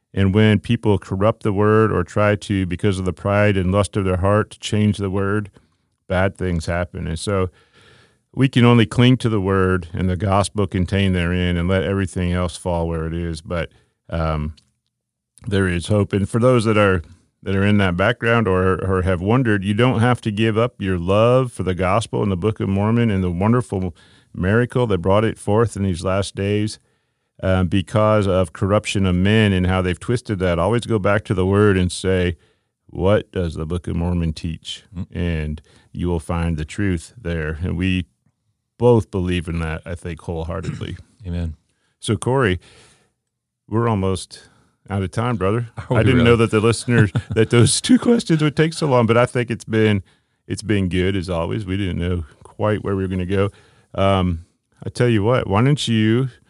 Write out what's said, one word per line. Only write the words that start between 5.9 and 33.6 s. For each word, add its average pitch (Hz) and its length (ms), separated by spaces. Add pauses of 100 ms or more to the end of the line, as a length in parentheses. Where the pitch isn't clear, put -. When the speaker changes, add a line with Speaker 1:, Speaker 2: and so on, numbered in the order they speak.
Speaker 1:
bad 95 300
things 87 280
happen. 87 420
And 82 120
so 95 300 (840)
we 131 160
can 120 160
only 120 200
cling 123 320
to 117 120
the 107 120
word 92 520
and 92 160
the 90 80
gospel 98 500
contained 95 480
therein 90 420
and 85 120
let 95 140
everything 90 500
else 90 240
fall 85 320
where 80 180
it 80 60
is. 82 280
But, 82 300 (380)
um, 78 460 (920)
there 98 220
is 87 180
hope. 104 240
And 98 160
for 117 120
those 120 260
that 107 120
are, 95 240 (420)
that 95 120
are 98 100
in 104 120
that 95 180
background 117 520
or, 92 360
or 92 200
have 90 180
wondered, 107 420
you 104 100
don't 113 280
have 123 200
to 113 100
give 107 260
up 120 240
your 95 180
love 117 540
for 95 100
the 90 120
gospel 101 460
and 107 100
the 90 40
Book 104 240
of 104 80
Mormon 107 420
and 95 140
the 90 80
wonderful 98 640 (380)
miracle 113 540
that 98 100
brought 95 260
it 110 140
forth 107 400
in 98 60
these 92 200
last 95 320
days, 104 440 (600)
uh, 92 220
because 101 640
of 92 240
corruption 101 540
of 92 100
men 101 380
and 90 120
how 92 160
they've 90 180
twisted 117 400
that. 87 200
Always 104 260
go 110 140
back 101 240
to - 100
the 92 120
word 101 320
and 90 120
say, 90 460 (520)
"What - 440
does 85 240
the 80 100